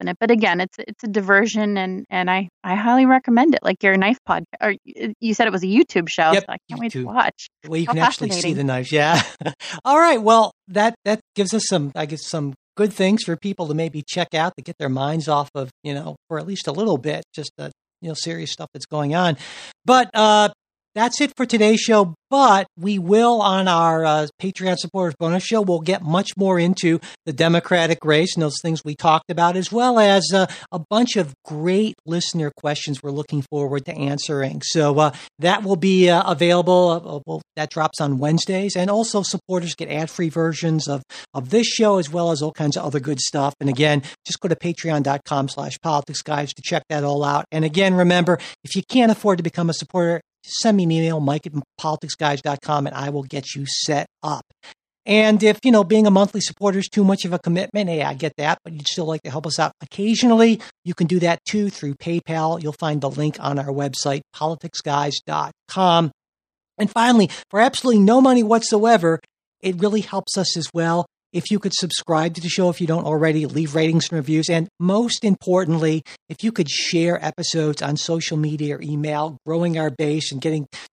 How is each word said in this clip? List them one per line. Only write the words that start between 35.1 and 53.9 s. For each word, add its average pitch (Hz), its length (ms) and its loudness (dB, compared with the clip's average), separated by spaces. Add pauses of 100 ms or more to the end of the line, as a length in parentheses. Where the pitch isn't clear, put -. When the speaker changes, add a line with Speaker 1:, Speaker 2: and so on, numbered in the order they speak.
Speaker 2:
that 190 240 2
will 190 140 0
be, 185 340 6
uh, 170 200 4
available. 175 600 4
Uh, 165 260 -4
uh, 143 80 -10
well, 160 160 -10 (160)
that 151 140 -6
drops 156 280 -2
on 143 200 -2
Wednesdays, 185 580 -2
and 180 140 0
also 220 320 0
supporters 175 520 -6
get 156 140 -10
ad-free 160 400 -4
versions 160 600 -2
of, 139 140 -6 (300)
of 131 160 -8
this 220 180 2
show, 214 300 2
as 156 140 -2
well 170 220 0
as 147 100 -2
all 156 100 -4
kinds 147 240 -2
of 180 80 -6
other 147 160 -4
good 135 180 -6
stuff. 139 420 -2
And 139 100 0
again, 143 320 2 (240)
just - 140 -10
go 196 100 -4
to 160 60 2
patreon 160 480 -4
dot 139 200 -2
com 139 240 -2
slash 139 340 -10
politics 143 380 -4
guys 147 320 -6
to - 100 -20
check 165 280 -4
that 147 120 -2
all 143 220 -2
out. 143 260 0
And 156 140 0
again, 180 300 2
remember, 180 440 4 (240)
if - 140 -10
you 156 140 -2
can't 240 200 4
afford 202 280 2
to 175 40 -6
become 165 280 -2
a 156 40 -4
supporter, 170 460 -2 (240)
send - 320 0
me 190 60 4
an 165 80 2
email, 160 300 0
mike 147 260 -2
at 143 60 -12 (260)
politicsguys 151 640 -4
dot 143 200 -4
com, 147 260 -2
and 139 80 -10
I 139 140 -8
will 143 120 -6
get 135 320 -12
you 139 100 -8
set - 420 -4 (180)